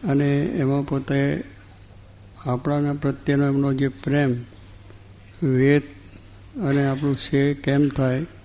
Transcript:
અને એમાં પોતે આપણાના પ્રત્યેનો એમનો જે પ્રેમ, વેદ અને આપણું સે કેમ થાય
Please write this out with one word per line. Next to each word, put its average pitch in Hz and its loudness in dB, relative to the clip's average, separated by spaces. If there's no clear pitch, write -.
અને 143 2
એમાં 139 0
પોતે 139 -2
આપણાના 143 -2
પ્રત્યેનો 139 0
એમનો 139 2
જે 135 0
પ્રેમ, 143 2
વેદ 139 6
અને 143 2
આપણું 139 0
સે - 0
કેમ 143 2
થાય 131 0